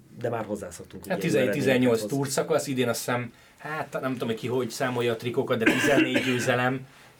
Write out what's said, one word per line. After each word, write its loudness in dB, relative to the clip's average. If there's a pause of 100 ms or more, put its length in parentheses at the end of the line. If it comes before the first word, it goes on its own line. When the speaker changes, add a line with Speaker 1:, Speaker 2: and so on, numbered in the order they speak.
(220)
Speaker 1:
de -2
már -4
hozzászoktunk, -10
Speaker 2:
Hát -2
Speaker 1:
ugye, -2
jó 0
Speaker 2:
tizenegy 2
Speaker 1:
eredményeket 2
Speaker 2:
tizennyolc 4
Speaker 1:
hoz. -4
Speaker 2:
túrszakasz, 0
idén 0
azt -2
hiszem, -4 (240)
hát -8
nem -2
tudom, -4
hogy -2
ki -6
hogy 0
számolja -2
a -2
trikókat, 0
de 2
tizennégy 4
győzelem, 0 (320)